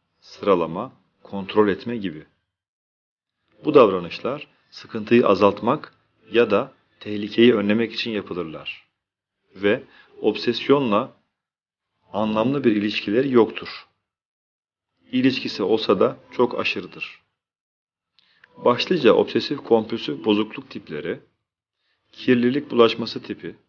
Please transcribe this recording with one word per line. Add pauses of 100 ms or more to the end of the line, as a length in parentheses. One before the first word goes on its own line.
(220)
sıralama, (300)
kontrol
etme
gibi. (1400)
Bu
davranışlar (220)
sıkıntıyı
azaltmak (380)
ya
da (260)
tehlikeyi
önlemek
için
yapılırlar. (680)
Ve (380)
obsesyonla (1000)
anlamlı
bir
ilişkileri
yoktur. (1200)
İlişkisi
olsa
da (140)
çok
aşırıdır. (1400)
Başlıca
obsesif
kompulsif
bozukluk
tipleri, (920)
kirlilik
bulaşması
tipi, (140)